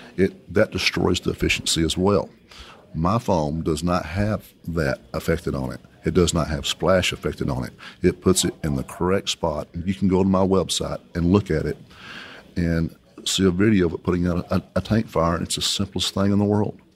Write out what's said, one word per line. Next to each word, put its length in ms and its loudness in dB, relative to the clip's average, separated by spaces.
It, 380 -2
that 160 2
destroys 500 0
the 100 -4
efficiency 540 0
as 140 -2
well. 320 2
My 240 0
foam 440 -2
does 220 -2
not 220 0
have 480 -4
that 340 -2
affected 420 -2
on 180 -4
it. 80 -12
It 80 0
does 220 4
not 140 0
have 180 -4
splash 460 2
affected 360 -4
on 160 -2
it. 80 -10
It 180 2
puts 240 4
it 180 -2
in 140 0
the 60 -2
correct 480 -2
spot. 380 -4
You 80 -2
can 120 0
go 160 4
to 60 2
my 180 4
website 540 0
and 180 2
look 180 4
at 140 0
it 140 -4
and 380 0
see 220 2
a 40 6
video 360 4
of 80 -2
it 80 -8
putting 260 0
out 240 -2
a, 100 0
a 60 -2
tank 260 0
fire, 260 0
and 120 -4
it's 100 -6
the 60 -4
simplest 500 -4
thing 180 2
in 80 2
the 60 4
world. 340 0